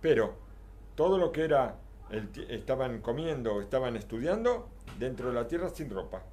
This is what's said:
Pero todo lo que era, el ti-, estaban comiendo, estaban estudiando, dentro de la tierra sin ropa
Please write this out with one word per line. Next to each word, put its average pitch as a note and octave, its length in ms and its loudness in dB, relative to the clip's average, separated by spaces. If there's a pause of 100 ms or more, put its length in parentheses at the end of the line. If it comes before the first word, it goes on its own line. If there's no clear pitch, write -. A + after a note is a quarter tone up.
Pero A2+ 340 6 (580)
todo F#3 240 6
lo F3 140 4
que D#3 120 0
era, C#3 320 4 (360)
el G#2 180 -4
ti-, - 180 -10
estaban A#2+ 540 -2
comiendo, B2 600 0
estaban B2 340 0
estudiando, D3+ 760 0 (300)
dentro B2+ 300 -2
de A#2+ 40 0
la A#2+ 140 0
tierra E3+ 220 -2
sin D#3 200 -6
ropa F#2 320 -6 (120)